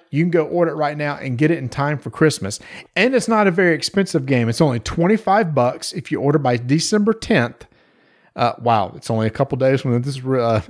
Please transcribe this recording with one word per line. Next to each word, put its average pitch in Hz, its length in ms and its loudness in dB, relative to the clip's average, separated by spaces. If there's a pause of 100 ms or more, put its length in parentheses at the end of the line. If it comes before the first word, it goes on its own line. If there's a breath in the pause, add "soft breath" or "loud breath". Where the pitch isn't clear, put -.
(120)
you 147 120 2
can 175 60 0
go 160 160 2
order 170 260 0
it 151 40 -6
right 151 200 -2
now 147 220 -4
and 131 200 -6
get 151 120 4
it 165 80 0
in 135 100 -6
time 147 300 -2
for 120 140 -12
Christmas. 139 480 -2 (360 loud breath)
And 247 200 2
it's 226 120 -2
not 214 200 2
a 190 40 4
very 175 240 2
expensive 151 520 -2
game. 123 200 2
It's 117 140 0
only 131 180 2
twenty-five 190 760 0
bucks 127 360 0
if - 200 -10
you 113 100 -2
order 143 180 2
by 127 180 0
December 165 560 0
tenth. 139 520 -2 (680 soft breath)
Uh, 117 240 0
wow, 113 380 2
it's - 120 -10
only 110 180 0
a - 20 -2
couple 135 280 -2
days 131 280 2
when 123 160 2
this 135 200 -6
re-, 131 200 0
uh, 113 180 2 (100)